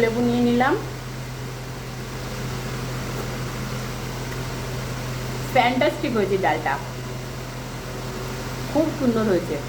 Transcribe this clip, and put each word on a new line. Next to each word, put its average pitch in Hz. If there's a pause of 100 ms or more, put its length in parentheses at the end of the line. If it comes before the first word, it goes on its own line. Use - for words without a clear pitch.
লেবু 226
নিয়ে 240
নিলাম। 254 (4000)
ফ্যান্টাস্টিক 254
হয়েছে 196
ডালটা, 151 (2000)
খুব 311 (140)
সুন্দর 226
হয়েছে। 170 (120)